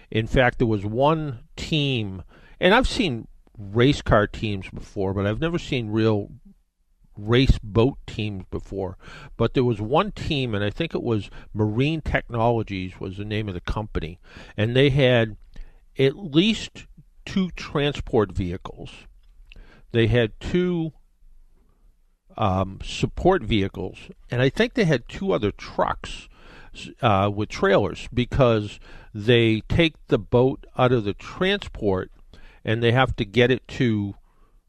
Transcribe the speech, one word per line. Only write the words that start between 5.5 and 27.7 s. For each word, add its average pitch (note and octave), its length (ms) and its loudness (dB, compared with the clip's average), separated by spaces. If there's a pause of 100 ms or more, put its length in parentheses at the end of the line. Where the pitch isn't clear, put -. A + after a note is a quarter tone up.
seen A#2 320 -6
real A2 420 2 (840)
race A#2+ 460 4
boat A2+ 440 2
teams G#2 440 -8
before. F#2+ 460 -8 (400)
But A2+ 180 0
there C#3 100 2
was A#2 160 0
one D3+ 320 0
team, C3 420 -4
and G2+ 100 -2
I G#2 60 -2
think E3 240 -6
it - 80 -4
was A2 280 -2 (220)
Marine A#2+ 480 0
Technologies A2+ 1000 -2
was F#2 180 -10
the G2+ 80 -10
name G#2+ 240 -4
of F#2 60 -6
the F2 60 -8
company, F2+ 580 -6 (380)
and G#2+ 180 0
they C#3 160 6
had B2 460 4 (640)
at C3+ 180 2
least F3+ 680 0 (380)
two F#3+ 280 -2
transport C#3 800 0
vehicles. F2+ 580 -6 (1000)
They A2+ 160 4
had A2+ 320 2
two, F3+ 520 0 (1400)
um, F#2+ 460 -2
support - 600 0
vehicles, G2 680 -4 (200)
and B2 120 0
I C#3 60 4
think A3+ 260 0
they G#3+ 120 2
had C#3+ 220 0
two G3 240 -4
other A2 200 0
trucks, - 760 -6 (720)
uh, G2+ 320 2
with G#2 160 -4
trailers, C#3+ 640 0